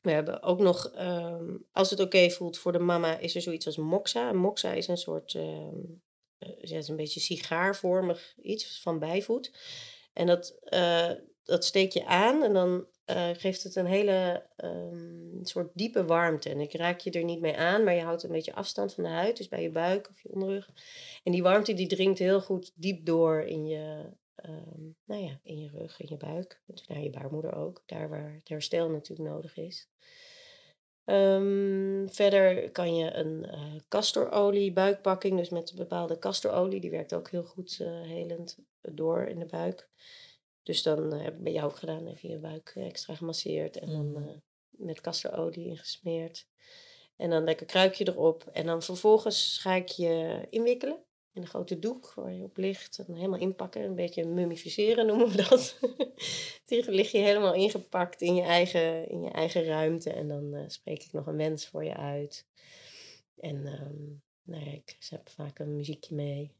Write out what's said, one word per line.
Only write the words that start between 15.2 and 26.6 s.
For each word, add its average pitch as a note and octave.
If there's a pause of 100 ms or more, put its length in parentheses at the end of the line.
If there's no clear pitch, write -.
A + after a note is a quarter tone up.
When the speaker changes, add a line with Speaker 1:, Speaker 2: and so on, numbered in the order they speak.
Speaker 1:
soort F3
diepe G#3+
warmte. E3
En C#3+
ik D3
raak F3
je F#3
er E3
niet E3+
mee D#3+
aan, F#3
maar F3+
je F3
houdt E3+
een F3
beetje D#3+
afstand G3+
van F3+
de E3
huid. F#3
Dus F#3+
bij E3+
je E3+
buik F3
of -
je -
onderrug. G3 (540)
En F3+
die F3+
warmte G#3
die F#3
dringt F#3+
heel F#3+
goed F#3
diep E3+
door E3
in D#3
je, D#3 (240)
ehm, D#3+ (240)
nou G#3
ja, C#3
in D#3
je D3+
rug, D#3+
in D3
je D3+
buik. D#3